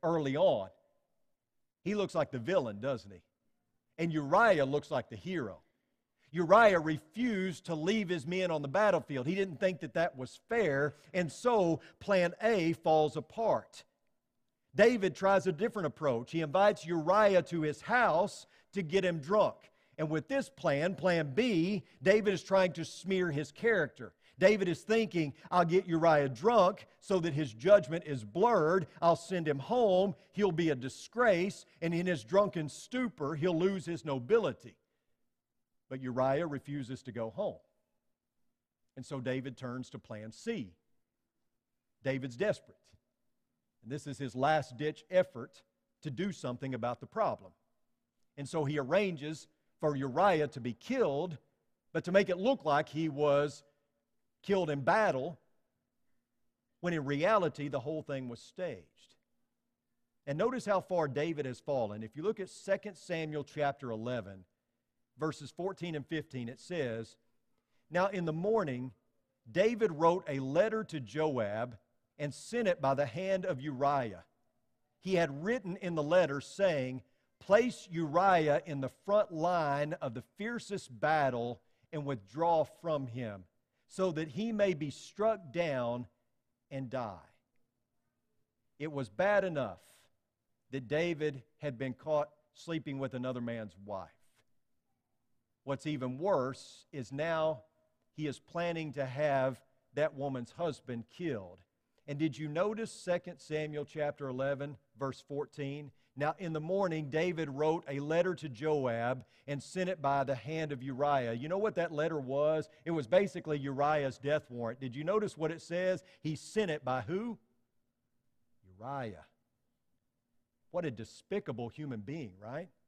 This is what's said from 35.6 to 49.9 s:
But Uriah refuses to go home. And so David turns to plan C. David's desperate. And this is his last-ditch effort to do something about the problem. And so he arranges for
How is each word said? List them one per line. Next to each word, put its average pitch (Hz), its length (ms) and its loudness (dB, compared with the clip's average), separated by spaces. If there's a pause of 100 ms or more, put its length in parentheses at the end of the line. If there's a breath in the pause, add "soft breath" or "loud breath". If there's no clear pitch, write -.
But 135 100 -8
Uriah 131 480 2
refuses 139 560 -8
to 127 80 -12
go 113 180 -4
home. 196 300 -6 (1400)
And 131 100 -12
so 139 140 -8
David 127 380 -4
turns 127 320 -10
to 113 100 -14
plan 110 320 -14
C. 139 420 -8 (1300)
David's 135 360 -6
desperate. 180 400 -4 (1040)
And 110 80 -14
this 147 160 -8
is 139 100 -8
his 127 160 -8
last-ditch 143 800 0
effort 180 500 0 (400)
to 156 80 -8
do 175 220 -4
something 131 420 -6
about 120 280 -4
the - 60 -16
problem. 113 440 -4 (840)
And 143 100 -8
so 160 160 -2
he 147 160 -2
arranges 156 680 0 (320)
for 151 160 2